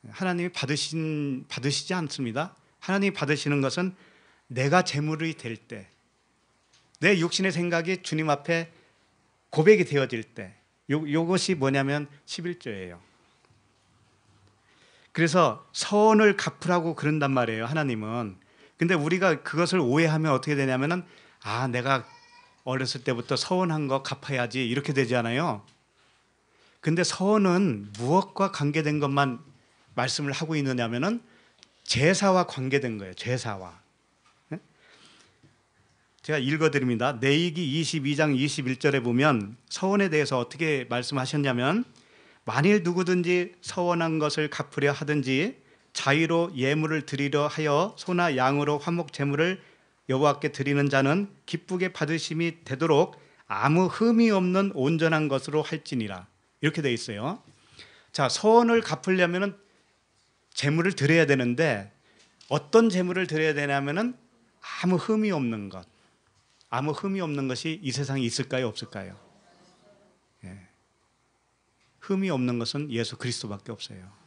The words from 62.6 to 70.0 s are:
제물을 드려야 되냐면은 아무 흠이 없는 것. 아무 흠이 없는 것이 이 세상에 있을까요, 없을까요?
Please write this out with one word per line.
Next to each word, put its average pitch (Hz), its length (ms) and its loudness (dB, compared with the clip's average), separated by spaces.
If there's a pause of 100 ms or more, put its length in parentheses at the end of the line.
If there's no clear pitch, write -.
제물을 180 360 -2
드려야 156 280 0
되냐면은 143 600 -2 (680)
아무 180 140 4
흠이 214 340 0
없는 113 400 -4
것. 92 160 -16 (840)
아무 135 220 -2
흠이 190 300 -4
없는 143 280 -4
것이 156 340 -6
이 - 100 -4
세상에 135 280 -4
있을까요, 127 480 -2
없을까요? 98 500 -12 (1300)